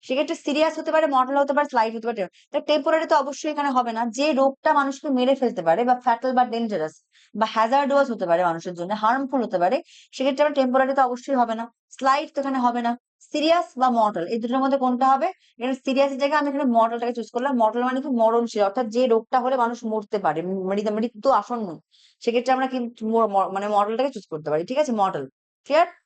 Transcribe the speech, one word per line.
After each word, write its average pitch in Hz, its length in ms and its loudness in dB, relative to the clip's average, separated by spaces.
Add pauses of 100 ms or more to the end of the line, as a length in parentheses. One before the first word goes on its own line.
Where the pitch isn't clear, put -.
সেক্ষেত্রে 285 320 -2
সিরিয়াস 311 440 -2
হতে 311 140 -6
পারে, 311 140 2
মর্টাল 269 320 0
হতে 277 160 2
পারে, 285 140 2
স্লাইট 226 280 0
হতে 220 100 -8
পারে। 214 220 -4 (220)
তা 294 100 -2
টেম্পোরারি 302 460 0
তো 320 100 2
অবশ্যই 285 340 -2
এখানে 285 200 -2
হবে 247 220 0
না। 226 140 -2
যে 262 260 -2
রোগটা 269 400 2
মানুষকে 277 360 -2
মেরে 254 260 2
ফেলতে 240 280 -4
পারে 165 220 2
বা 247 160 2
ফ্যাটাল 247 340 0
বা 247 100 4
ডেঞ্জারাস 208 500 -4 (400)
বা 208 200 0
হ্যাজার্ডাস 269 560 2
হতে 196 160 -4
পারে, 170 180 4
মানুষের 170 300 -2
জন্য 175 200 -6
হার্মফুল 254 480 0
হতে 190 160 -2
পারে, 208 240 2 (320)
সেক্ষেত্রে 269 300 0
আমরা 302 100 0
টেম্পোরারি 262 400 2
তো 277 80 2
অবশ্যই 247 320 -2
হবে 233 200 0
না, 226 100 -8 (260)
স্লাইট 285 440 -2
তো 285 60 -4
এখানে 269 180 -2
হবে 240 240 0
না। 240 160 -2 (340)
সিরিয়াস 330 340 2 (100)
বা 247 140 2
মর্টাল, 208 360 0
এই 233 140 -4
দুটোর 247 200 -2
মধ্যে 269 180 0
কোনটা 254 300 0
হবে? 269 200 2 (300)
এখানে 254 160 -2
সিরিয়াস 269 380 0
জায়গায় 285 280 0
আমি 285 80 0
এখানে 277 160 -2
মর্টালটাকে 233 480 2
চুজ 233 180 -8
করলাম। 254 260 -2
মর্টাল 226 280 2
মানে 254 160 -2
কি? 294 80 -8
মরণশীল, 233 540 2
অর্থাৎ 202 240 0
যে 240 200 0
রোগটা 226 340 2
হলে 262 160 0
মানুষ 240 280 -2
মরতে 214 340 -4
পারে, 165 240 0
মৃত-, 196 500 -2
মৃত্যু 220 380 -2
আসন্ন, 208 500 -2 (400)
সেক্ষেত্রে 247 320 0
আমরা 262 140 0
কিন্তু 240 420 -6
ম-, 226 260 2
ম-, 190 200 2
মানে 196 140 -4
মর্টালটাকে 214 420 0
চুজ 226 160 -16
করতে 156 240 -10
পারি, 151 140 0
ঠিক 254 140 -4
আছে? 294 140 0
মর্টাল, 185 320 -2 (400)
ক্লিয়ার? 311 220 2 (200)